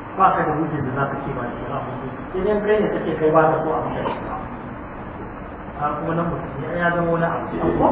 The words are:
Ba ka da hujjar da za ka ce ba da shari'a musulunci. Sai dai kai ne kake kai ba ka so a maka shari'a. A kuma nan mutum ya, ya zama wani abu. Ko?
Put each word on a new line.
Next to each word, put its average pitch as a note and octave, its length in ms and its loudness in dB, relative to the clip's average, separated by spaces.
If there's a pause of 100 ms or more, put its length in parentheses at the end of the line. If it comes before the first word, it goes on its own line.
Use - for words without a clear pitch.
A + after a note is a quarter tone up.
(120)
Ba F#3+ 180 6
ka F3 120 4
da D#3 120 2
hujjar D3+ 260 0
da B2+ 120 -2
za C3+ 120 0
ka D3 140 0
ce C#3+ 140 -6
ba B2 120 -4
da - 80 -4
shari'a A#2 260 -6
musulunci. - 480 -8
Sai F#3 160 -2
dai G#3 160 4
kai G#3 200 4
ne F#3 120 2
kake F3+ 240 -2
kai D#3 180 4
ba D#3+ 120 8
ka - 140 6
so D#3 120 0
a D3+ 100 0
maka - 220 -4
shari'a. - 360 -4 (1400)
A D3 160 -4
kuma D#3+ 220 -2
nan E3+ 140 0
mutum C#3 340 -4
ya, D#3 140 -6
ya F3 160 0
zama E3+ 180 2
wani E3 160 2
abu. - 320 -2 (140)
Ko? - 220 4